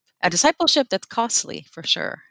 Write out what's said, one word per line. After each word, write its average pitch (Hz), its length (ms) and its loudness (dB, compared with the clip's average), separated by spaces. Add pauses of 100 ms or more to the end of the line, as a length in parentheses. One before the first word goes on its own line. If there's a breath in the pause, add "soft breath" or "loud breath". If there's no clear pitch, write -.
(220)
a 180 80 2
discipleship 285 600 2
that's - 180 -4
costly - 640 -4
for 165 120 -16
sure. - 480 -4